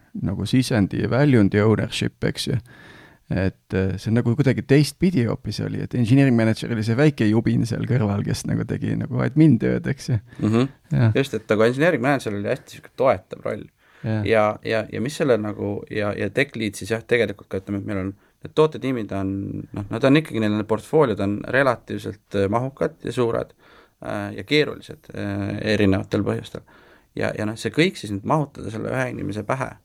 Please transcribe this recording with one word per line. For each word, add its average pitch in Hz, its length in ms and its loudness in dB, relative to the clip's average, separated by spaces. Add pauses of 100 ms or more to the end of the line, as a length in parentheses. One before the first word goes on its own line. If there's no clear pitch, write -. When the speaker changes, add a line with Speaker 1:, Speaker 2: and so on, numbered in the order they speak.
(220)
Speaker 1:
nagu 92 240 -4
sisendi 123 560 0
ja 98 80 0
väljundi 117 520 4
ownership, - 640 0
eks - 240 -2
ju. 131 100 0 (720)
Et, - 460 -2
äh, 95 240 0
see 107 140 -6
on 110 60 0
nagu 120 180 0
kuidagi 127 260 2
teistpidi 147 640 2
hoopis 101 360 -4
oli, 101 200 -4
et 104 140 -8
engineering 123 400 4
manager 113 380 2
oli 110 100 -2
see 113 140 0
väike 143 320 4
jubin 113 360 2
seal 113 200 -4
kõrval, 104 380 0
kes 107 220 -4
nagu 113 200 -2
tegi 107 300 -4
nagu 131 260 -4
admin 131 380 6
tööd, 123 280 -2
eks - 220 -4
ju. 117 100 0 (200)
Speaker 2:
Mhm. 117 300 2 (220)
Speaker 1:
Jah. 123 240 4
Speaker 2:
Just, 135 180 -2
et 110 160 -6
nagu 107 140 4
engineering 135 380 2
manager 123 340 0
oli 101 120 -6
hästi - 300 -6
sihuke - 180 -20
toetav 120 480 0
roll. 110 200 -6 (400)
Speaker 1:
Jah. 110 220 -2
Speaker 2:
Ja, 110 180 4 (200)
ja, 110 280 -2
ja 104 100 -6
mis 127 160 -6
selle 139 200 2
nagu, 104 520 -6
ja, 104 240 -2
ja 104 160 -4
tech 139 260 -2
lead 110 200 -4
siis 104 160 -10
jah, 113 100 -2
tegelikult 107 480 -2
ka 98 100 -4
ütleme, 101 220 -6
et 101 40 -8
meil 104 120 -6
on, 98 160 -6 (300)
need - 120 -16
tootetiimid 127 560 0
on, 98 220 -2 (400)
noh, 104 160 -6
nad 117 140 -4
on 139 140 6
ikkagi, 151 220 -2
neil 107 160 2
need 107 140 -2
portfooliod 113 500 2
on 101 240 -2
relatiivselt, 110 760 -2 (140)
äh, 98 140 2
mahukad 131 540 -2
ja - 80 -6
suured, 120 400 -2 (500)
äh, 104 360 -6
ja 98 60 -8
keerulised, - 680 -2
äh, 101 480 -4 (140)
erinevatel 101 500 2
põhjustel. 110 400 -6 (520)
Ja, 107 200 -2
ja 110 100 -4
noh, 110 140 -6
see 113 100 -4
kõik 180 300 0
siis 104 160 -8
nüüd 101 80 -6
mahutada 143 480 -2
selle 110 180 -6
ühe 127 220 -2
inimese 104 320 -6
pähe 131 300 -4 (100)